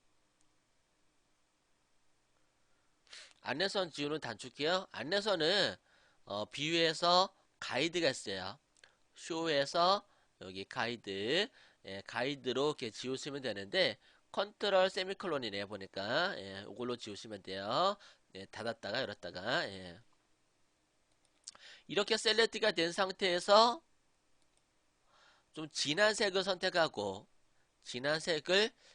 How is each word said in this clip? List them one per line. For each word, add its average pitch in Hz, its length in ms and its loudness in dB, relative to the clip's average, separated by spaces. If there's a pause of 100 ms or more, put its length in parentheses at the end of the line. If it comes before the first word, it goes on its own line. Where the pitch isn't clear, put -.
(3500)
안내선 180 500 0
지우는 147 300 -2
단축키요. 143 720 -2
안내선은, 180 840 2 (480)
어, 104 220 -4
비유에서 170 840 2 (280)
가이드가 160 500 0
있어요. 98 480 -8 (560)
쇼에서 165 920 2 (340)
여기 95 240 -10
가이드, 117 840 -2 (380)
예, 95 200 -12
가이드로 127 640 -2
이렇게 127 220 -4
지우시면 131 520 -8
되는데 107 560 0 (340)
컨트롤 196 580 2
세미콜론이네요, 143 800 -4
보니까. 107 680 -2
예, 98 320 -10
이걸로 120 260 -6
지우시면 104 460 -12
돼요. 120 540 0 (380)
예, 95 120 -12
닫았다가 113 560 -6
열었다가, 104 680 -4
예. 92 300 -14 (1900)
이렇게 202 300 0
셀렉트가 220 560 2
된 170 200 0
상태에서 196 880 4 (1700)
좀 156 180 -10
진한 202 440 2
색을 196 300 2
선택하고, 170 840 0 (560)
진한 143 380 -2
색을 180 500 2 (240)